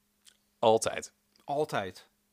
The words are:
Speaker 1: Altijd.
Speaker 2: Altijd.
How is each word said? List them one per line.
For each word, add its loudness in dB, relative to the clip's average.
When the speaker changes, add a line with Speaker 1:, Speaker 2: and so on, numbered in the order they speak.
Speaker 1:
Altijd. 2
Speaker 2:
Altijd. -6